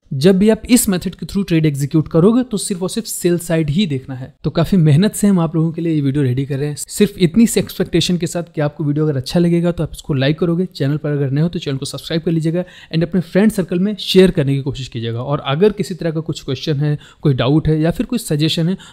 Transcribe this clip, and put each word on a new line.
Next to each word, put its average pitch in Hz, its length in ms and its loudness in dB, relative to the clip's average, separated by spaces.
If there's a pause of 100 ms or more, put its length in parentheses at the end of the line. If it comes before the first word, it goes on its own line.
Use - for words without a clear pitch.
(120)
जब 165 260 4
भी 208 120 4
आप 214 200 0
इस 240 200 4
मेथड 185 260 -4
के - 100 -12
through 196 220 -4
ट्रेड 160 180 2
एग्जीक्यूट 147 420 0
करोगे 220 360 4
तो 226 140 -6
सिर्फ 185 260 -6
और 180 60 -4
सिर्फ 220 180 -6
सेल 175 300 -2
साइड 165 320 -2
ही 185 180 2
देखना 135 280 -6
है। - 180 -14 (100)
तो 156 60 -2
काफी 165 280 2
मेहनत 156 380 4
से 208 120 0
हम 190 120 4
आप 165 160 -2
लोगों 165 160 0
के 170 100 -8
लिए 165 120 -2
ये 151 80 0
वीडियो 139 220 0
रेडी 127 220 0
कर 135 120 -6
रहे 147 120 -4
हैं, 147 80 -8
सिर्फ - 400 0
इतनी 185 300 4
सी - 120 0
एक्सपेक्टेशन 180 580 -2
के 165 100 -4
साथ 175 160 -6 (120)
कि 156 60 -2
आपको 147 220 -2
वीडियो 147 220 0
अगर 147 120 0
अच्छा 127 220 -2
लगेगा 170 320 2
तो 170 120 -4
आप 143 100 -6
इसको - 200 -6
लाइक 139 260 0
करोगे, 170 280 0
चैनल 147 300 -2
पर 147 140 -4
अगर 143 200 -2
नए 143 100 0
हो 170 80 2
तो 170 100 -6
चैनल 139 180 -4
को 139 80 -8
सब्सक्राइब - 360 -6
कर 170 100 -2
लीजिएगा 165 320 -2 (300)
and 160 100 2
अपने 170 180 -2
फ्रेंड 208 300 2
सर्कल 180 280 -2
में 202 180 -2
शेयर 185 340 4
करने 139 240 0
की 135 60 -2
कोशिश 131 260 -6
कीजिएगा। 117 360 -6
और 143 240 -4
अगर 170 240 4
किसी 190 240 -6
तरह 165 160 -4
का 160 100 -4
कुछ 156 220 -8
क्वेश्चन 139 360 -4
है, 147 180 0 (240)
कोई 143 120 4
डाउट 143 340 2
है 156 140 2
या 160 100 2
फिर 233 140 -2
कोई 247 140 -4
सजेशन 160 500 0
है 190 80 -2 (160)